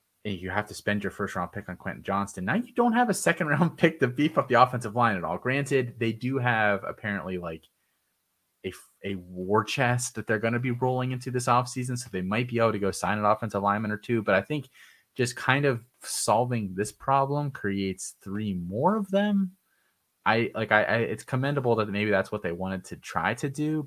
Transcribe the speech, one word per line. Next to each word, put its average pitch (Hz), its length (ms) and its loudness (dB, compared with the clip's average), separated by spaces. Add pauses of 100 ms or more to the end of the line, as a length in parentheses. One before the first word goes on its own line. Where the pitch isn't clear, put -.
(240)
and 98 140 -6
you 90 120 -8
have 104 180 -2
to 101 60 -14
spend 104 280 -2
your 95 80 -4
first - 240 -6
round 90 160 -4
pick - 180 -12
on 90 80 -10
Quentin - 280 -10
Johnston, 98 400 -4
now 117 100 0
you 240 220 -4
don't 240 160 4
have 240 180 2
a 180 40 2
second 165 320 0
<laughs> - 20 -2
round 151 280 2
pick 160 220 4
to 127 80 2
beef 143 320 0
up - 100 4
the 123 120 4
offensive 120 340 2
line 117 220 2
at 85 80 -4
all. 85 120 -2
Granted, 135 640 0
they 113 140 0
do 127 260 -2
have 107 460 2
apparently, 92 540 -6
like, 82 260 -10 (1000)
a, 92 80 -6 (320)
a 98 120 -6
war 92 480 0
chest 123 500 0
that 107 140 -8
they're 110 100 2
gonna 117 220 0
be 127 100 -2
rolling 127 400 0
into 127 220 -8
this 123 140 -2
offseason, 123 520 0
so - 140 -12
they 92 100 -2
might 110 260 -2
be 117 120 -2
able 113 120 4
to 104 60 -2
go 98 140 0
sign 101 260 -2
an 107 60 0
offensive 104 400 2
lineman 104 260 0
or 107 60 -2
two, 113 260 0
but 110 140 4
I 98 60 4
think 147 260 -4 (480)
just 123 200 0
kind 139 280 2
of 127 180 2 (200)
solving 113 720 0
this 98 180 -2
problem 139 580 0
creates 98 720 -4
three 101 320 -4
more 101 420 0
of 196 140 -4
them. 196 420 0 (720)
I, 113 300 2
like, 110 160 -2
I, 107 140 6
I, 107 140 2
it's 110 260 -4
commendable 131 500 0
that 107 140 2
maybe 104 240 0
that's 95 180 2
what 104 140 -4
they 85 80 -2
wanted 92 320 -4
to 85 140 -12
try 92 360 -2
to 143 140 -4
do, 151 380 -2